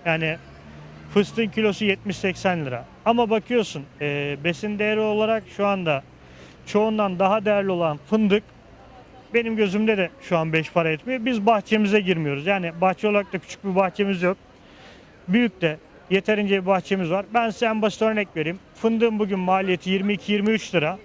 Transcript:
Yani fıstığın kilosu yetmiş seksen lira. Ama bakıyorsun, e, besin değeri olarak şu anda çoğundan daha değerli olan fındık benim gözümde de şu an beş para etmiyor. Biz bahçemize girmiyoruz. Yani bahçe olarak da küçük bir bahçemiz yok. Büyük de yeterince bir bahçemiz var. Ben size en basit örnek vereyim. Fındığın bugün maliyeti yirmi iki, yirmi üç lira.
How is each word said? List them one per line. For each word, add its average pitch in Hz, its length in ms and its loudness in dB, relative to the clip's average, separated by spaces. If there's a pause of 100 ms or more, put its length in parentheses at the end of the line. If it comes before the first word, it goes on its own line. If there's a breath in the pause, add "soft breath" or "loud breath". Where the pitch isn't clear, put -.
Yani 160 320 -2 (760)
fıstığın 214 320 2
kilosu 214 380 -2
yetmiş 196 320 -2
seksen 180 500 -2
lira. 123 180 -8 (200)
Ama 233 260 2
bakıyorsun, 220 520 -2 (180)
e, 143 440 -4
besin 202 340 -4
değeri 214 220 0
olarak 214 440 0 (120)
şu 202 100 -2
anda 170 360 -2 (640 loud breath)
çoğundan 208 520 0
daha 196 260 2
değerli 202 260 2
olan 165 280 0 (120)
fındık 214 320 4 (920)
benim 226 220 0
gözümde 214 420 2
de 175 120 -2 (120)
şu 175 160 0
an 160 140 0
beş 160 180 0
para 165 200 2
etmiyor. 226 340 -4
Biz 226 220 0
bahçemize 214 540 4
girmiyoruz. 156 460 0
Yani 185 340 -2
bahçe 190 280 2
olarak 202 240 0
da 185 60 -6
küçük - 260 -14
bir 190 100 -2
bahçemiz 190 480 0
yok. 185 140 0 (920 loud breath)
Büyük 233 320 2
de 156 180 0 (320)
yeterince 196 520 2
bir 180 40 -4
bahçemiz 190 440 0
var. 196 240 -2
Ben 233 160 2
size 233 160 -2
en 220 160 0
basit 220 200 0
örnek 214 340 0
vereyim. 160 220 -4 (160)
Fındığın 226 440 0
bugün 196 200 0
maliyeti 185 520 0
yirmi 196 220 2
iki, 202 200 -4
yirmi 208 180 2
üç - 240 -2
lira. 170 300 0